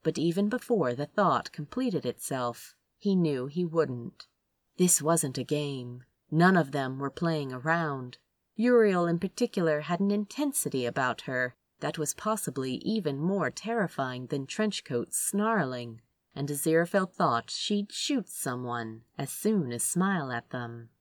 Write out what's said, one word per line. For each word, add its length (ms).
But 120
even 320
before 460
the 120
thought 460
completed 540
itself, 680
he 200
knew 300
he 180
wouldn't. 640
This 260
wasn't 340
a 80
game. 600
None 260
of 160
them 260
were 120
playing 420
around. 680
Uriel 520
in 120
particular 640
had 180
an 100
intensity 760
about 380
her 320
that 160
was 180
possibly 600
even 420
more 320
terrifying 760
than 200
Trenchcoat's 720
snarling, 840
and 140
Aziraphale 640
thought 400
she'd 420
shoot 360
someone 720
as 140
soon 420
as 100
smile 480
at 200
them. 400